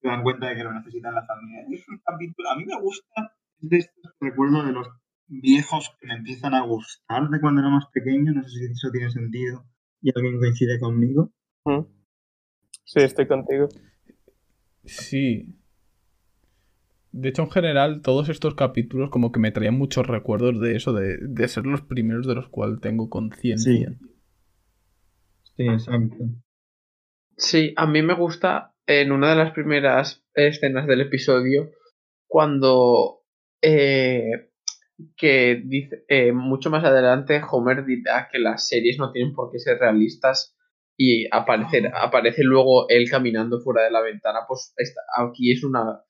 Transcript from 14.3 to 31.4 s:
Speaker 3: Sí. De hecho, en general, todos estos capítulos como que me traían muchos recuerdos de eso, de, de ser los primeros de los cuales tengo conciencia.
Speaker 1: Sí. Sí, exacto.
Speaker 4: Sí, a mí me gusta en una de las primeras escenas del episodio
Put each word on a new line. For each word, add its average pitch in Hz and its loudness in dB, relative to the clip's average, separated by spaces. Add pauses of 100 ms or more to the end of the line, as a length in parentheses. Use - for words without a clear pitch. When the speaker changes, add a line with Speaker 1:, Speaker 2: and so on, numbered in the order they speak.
Speaker 3:
Sí. - -6 (1500)
De 131 -6
hecho, 135 -4
en 156 -4
general, 151 0
todos 139 2
estos 151 -4
capítulos 131 -2
como 120 0
que - -2
me 110 2
traían 110 0
muchos 135 -2
recuerdos 117 -2
de 117 -2
eso, - -2
de, 98 -2
de 120 -2
ser 113 -6
los 139 -4
primeros 120 -4
de 127 -2
los 123 -8
cuales 110 -6
tengo 113 -4
conciencia. 110 0
Speaker 1:
Sí. - -18 (1500)
Sí, 127 -2
exacto. 117 0 (1200)
Speaker 4:
Sí, 156 0
a 160 0
mí 151 2
me 170 2
gusta 175 -2 (120)
en 143 4
una 139 4
de 160 6
las 160 2
primeras 143 0 (100)
escenas 147 0
del 131 4
episodio 135 0 (580)